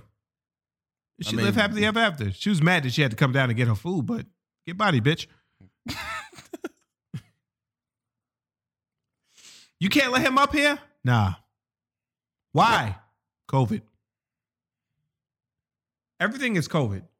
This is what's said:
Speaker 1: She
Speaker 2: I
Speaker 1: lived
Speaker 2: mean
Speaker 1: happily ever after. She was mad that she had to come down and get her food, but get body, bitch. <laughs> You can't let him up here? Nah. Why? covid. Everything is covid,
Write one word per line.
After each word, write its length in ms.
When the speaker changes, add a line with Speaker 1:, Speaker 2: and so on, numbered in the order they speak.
Speaker 1:
She 140
Speaker 2:
I 60
Speaker 1:
lived 160
Speaker 2:
mean 60
Speaker 1:
happily 200
ever 160
after. 320
She 180
was 120
mad 220
that 100
she 80
had 80
to 80
come 140
down 180
and 80
get 100
her 60
food, 320
but 220
get 100
body, 240
bitch. 240
<laughs> 60
You 100
can't 240
let 80
him 160
up 160
here? 240
Nah. 300
Why? 420
covid. 320
Everything 360
is 120
covid, 340